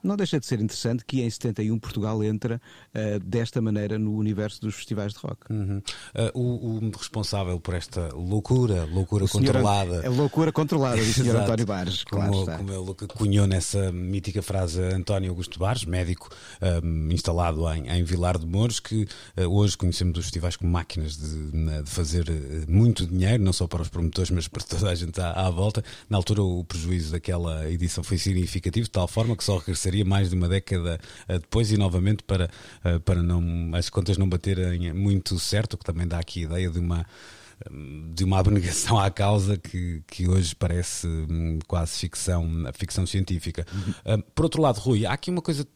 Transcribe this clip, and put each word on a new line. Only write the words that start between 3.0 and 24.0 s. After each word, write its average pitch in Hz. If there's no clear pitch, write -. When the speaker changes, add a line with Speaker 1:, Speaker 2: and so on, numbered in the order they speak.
Speaker 1:
desta 113
maneira 104
no 107
universo 107
dos 110
festivais 101
de -
rock. -
Speaker 2:
Uhum. 101
Eh, 113
o, 120
o 107
responsável 98
por 87
esta 85
loucura, 104
loucura 92
Speaker 1:
O 98
senhor 107
Speaker 2:
controlada. 101
Speaker 1:
An-, -
a -
loucura 147
controlada 143
do 110
senhor 123
Speaker 2:
<laughs> 113
Exato. 101
Speaker 1:
António 113
Bares, 92
claro 101
Speaker 2:
Como, 95
Speaker 1:
está. 82
Speaker 2:
como 98
ele 92
cunhou 101
nessa 95
mítica 92
frase 92
António 95
Augusto 90
Bares, 107
médico, 90
ehm, 82
instalado 85
em, 76
em 87
Vilar 90
de 80
Mouros, 107
que, 107
eh, 92
hoje 101
conhecemos 90
os 87
festivais 87
como 87
máquinas 82
de, 78
de 73
fazer, 82
eh, 76
muito 101
dinheiro, 92
não 92
só 87
para 82
os 80
promotores, 85